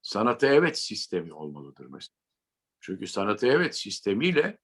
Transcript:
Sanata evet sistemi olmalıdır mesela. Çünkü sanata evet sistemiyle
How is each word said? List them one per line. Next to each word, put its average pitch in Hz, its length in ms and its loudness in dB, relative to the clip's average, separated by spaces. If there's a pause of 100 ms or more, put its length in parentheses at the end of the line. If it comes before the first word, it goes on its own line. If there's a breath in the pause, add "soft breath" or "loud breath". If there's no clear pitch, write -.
Sanata 117 440 2
evet 156 320 6
sistemi 87 540 -6
olmalıdır 71 540 -14
mesela. 67 300 -20 (640)
Çünkü 95 260 -8
sanata 104 400 0
evet 151 300 2
sistemiyle 151 880 0